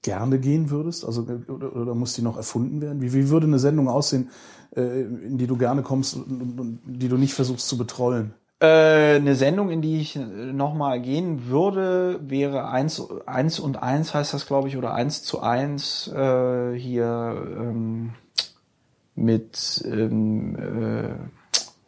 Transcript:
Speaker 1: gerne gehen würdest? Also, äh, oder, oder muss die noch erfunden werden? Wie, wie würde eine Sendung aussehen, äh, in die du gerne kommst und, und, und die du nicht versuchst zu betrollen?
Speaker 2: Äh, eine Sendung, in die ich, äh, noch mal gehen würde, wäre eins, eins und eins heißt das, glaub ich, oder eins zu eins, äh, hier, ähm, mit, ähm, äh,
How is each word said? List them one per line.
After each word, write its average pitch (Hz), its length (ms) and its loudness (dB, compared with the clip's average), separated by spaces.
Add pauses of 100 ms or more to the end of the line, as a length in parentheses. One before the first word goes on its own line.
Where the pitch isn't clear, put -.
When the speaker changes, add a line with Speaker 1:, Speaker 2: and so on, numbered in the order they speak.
Speaker 1:
gerne 120 360 0
gehen 143 320 2
würdest? 156 340 -4
Also, 117 180 -4
äh, 120 280 -8
oder, 135 260 -10
oder 120 180 -4
muss 120 200 -2
die 117 80 -4
noch 117 140 -2
erfunden 127 440 -4
werden? 147 200 -6
Wie, 123 120 -2
wie 135 160 4
würde 156 180 6
eine 147 120 6
Sendung 143 300 4
aussehen, 127 420 0 (460)
äh, 123 260 0
in 117 360 -6
die 123 80 0
du 123 100 0
gerne 127 260 2
kommst 131 340 -2
und, 127 80 -8 (180)
und, 123 180 -8
und 117 240 -8
die 127 240 -4
du 123 80 2
nicht 135 180 4
versuchst 127 340 -2
zu 127 100 -2
betrollen? 120 560 0 (260)
Speaker 2:
Äh, 156 560 8
eine 143 200 6
Sendung, 175 340 2
in 160 120 -2
die 156 180 0
ich, 151 160 -6
äh, 143 40 -6
noch 131 540 -4
mal 139 260 0
gehen 139 480 -4
würde, 180 760 2
wäre 139 460 -2
eins, 135 340 0 (240)
eins 139 340 0
und 135 220 -4
eins 143 320 0
heißt 147 200 0
das, - 120 -6
glaub 139 200 2
ich, 135 100 -6
oder 123 180 -4
eins 127 280 -2
zu - 180 -6
eins, 139 680 -2
äh, 127 680 2
hier, 117 720 -2 (120)
ähm, 113 520 -4 (1040)
mit, - 720 0
ähm, 110 720 -2
äh, 113 520 -4 (800)